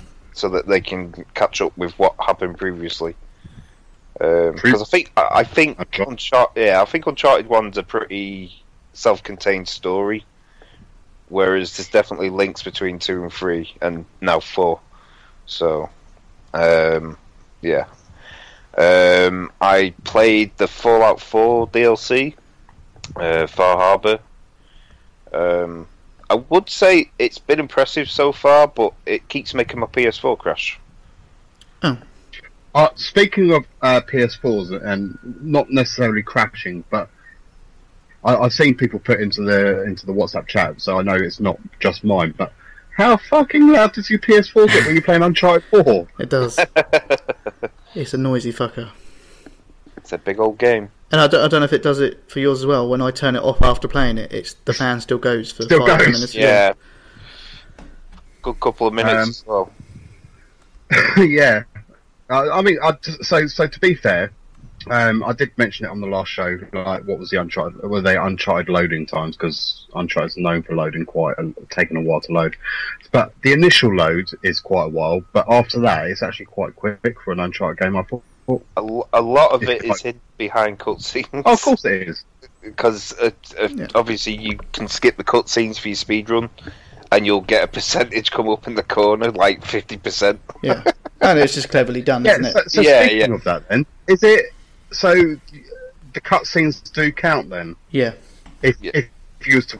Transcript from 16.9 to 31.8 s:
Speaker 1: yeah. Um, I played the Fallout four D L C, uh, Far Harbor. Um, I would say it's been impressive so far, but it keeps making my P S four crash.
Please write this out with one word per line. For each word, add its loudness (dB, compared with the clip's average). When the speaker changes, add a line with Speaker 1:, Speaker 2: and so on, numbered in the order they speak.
Speaker 1:
yeah. -2
Um, 4
I 2
played 2
the 0
Fallout 4
four 2
D 0
L 4
C, -2
uh, 0
Far 2
Harbor. 2
Um, -2
I 2
would 0
say 4
it's -2
been 0
impressive -2
so 0
far, 6
but -2
it -4
keeps -10
making -4
my -4
P 0
S -2
four -2
crash. -6